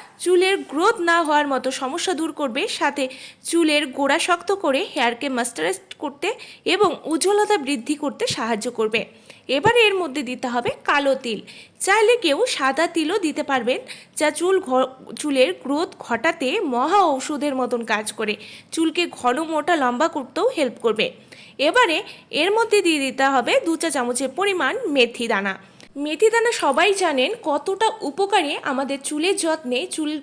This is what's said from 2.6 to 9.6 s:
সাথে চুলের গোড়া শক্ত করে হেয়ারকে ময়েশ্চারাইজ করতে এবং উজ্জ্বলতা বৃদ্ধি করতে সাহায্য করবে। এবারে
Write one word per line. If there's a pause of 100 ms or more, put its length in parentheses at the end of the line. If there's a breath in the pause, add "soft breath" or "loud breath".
সাথে (360 loud breath)
চুলের
গোড়া
শক্ত
করে (100)
হেয়ারকে
ময়েশ্চারাইজ (200)
করতে (320 loud breath)
এবং (100)
উজ্জ্বলতা
বৃদ্ধি
করতে
সাহায্য
করবে। (420 loud breath)
এবারে